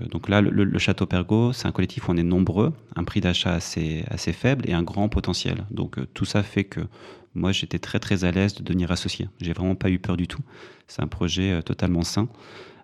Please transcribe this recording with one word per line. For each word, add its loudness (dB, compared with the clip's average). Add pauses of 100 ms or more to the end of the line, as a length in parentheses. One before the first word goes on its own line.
euh, -6
donc -6
là, 6
le, 4
le 2
Château 2
Pergaud, 2
c'est -4
un 0
collectif -2
où 2
on 2
est 4
nombreux, 4 (220)
un -2
prix -2
d'achat 2
assez, -2
assez -2
faible 0
et 0
un 2
grand -2
potentiel. -2
Donc, -6
euh, -4
tout -4
ça 2
fait 0
que -8 (540)
moi, 0
j'étais -2
très, -4
très 0
à 4
l'aise 2
de -12
devenir 0
associé. -2 (100)
J'ai -2
vraiment 0
pas 0
eu 2
peur -2
du 0
tout. -8 (460)
C'est -6
un -2
projet, 0
euh, 0
totalement 0
sain, 0 (560)